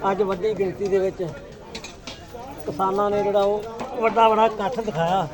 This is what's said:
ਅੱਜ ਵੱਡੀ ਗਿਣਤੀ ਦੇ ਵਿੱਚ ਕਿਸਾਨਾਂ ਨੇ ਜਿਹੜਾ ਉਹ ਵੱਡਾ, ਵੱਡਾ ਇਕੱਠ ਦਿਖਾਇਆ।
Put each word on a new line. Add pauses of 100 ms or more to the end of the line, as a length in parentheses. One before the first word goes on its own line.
(100)
ਅੱਜ
ਵੱਡੀ
ਗਿਣਤੀ
ਦੇ
ਵਿੱਚ (1400)
ਕਿਸਾਨਾਂ
ਨੇ
ਜਿਹੜਾ
ਉਹ (380)
ਵੱਡਾ,
ਵੱਡਾ
ਇਕੱਠ
ਦਿਖਾਇਆ।